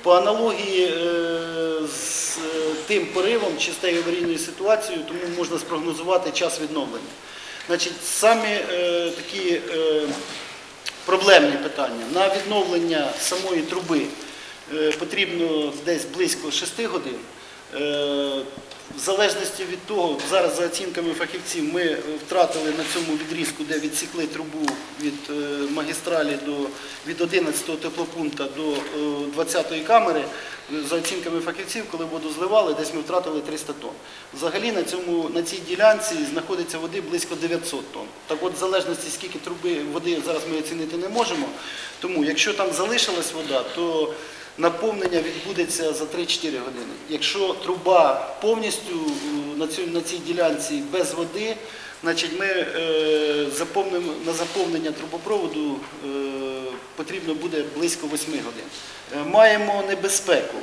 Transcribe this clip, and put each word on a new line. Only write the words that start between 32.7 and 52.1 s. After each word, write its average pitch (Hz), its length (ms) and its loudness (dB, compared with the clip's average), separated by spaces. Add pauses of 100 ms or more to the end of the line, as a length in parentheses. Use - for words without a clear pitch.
десь 151 140 -2
ми 160 80 -2
втратили 156 400 0
триста 151 400 -6
тонн. 113 100 -8 (420)
Взагалі 170 380 -2
на 190 120 0
цьому, 170 500 0
на 170 100 2
цій 190 140 -4 (100)
ділянці 196 480 6 (160)
знаходиться 170 460 -2
води 170 240 -4
близько 165 340 -4
дев'ятсот 160 580 -4
тонн. 104 140 -10 (200)
Так 156 140 -2
от, 175 120 -2
в 147 60 -8
залежності, 170 540 0
скільки - 260 -8
труби 170 360 -2 (180)
води, 165 320 0
зараз 160 160 0 (100)
ми 160 60 0
оцінити 160 400 -4
не 185 120 -4
можемо, 190 380 0 (520)
тому 175 260 2
якщо 160 280 2
там 196 200 2
залишилась 185 600 0
вода, 143 300 0 (120)
то 165 380 0 (440)
наповнення 175 640 2
відбудеться 165 720 -2
за 156 120 -2
три-чотири 165 520 -2
години. 123 360 -6 (160)
Якщо 175 540 0
труба 175 800 6
повністю, 214 540 0
е, 147 600 -2
на 160 100 0
цю, 160 200 -4
на 170 140 0
цій 175 160 -4
ділянці 151 760 0
без 180 220 0
води, 175 420 -4 (480)
значить, 165 360 0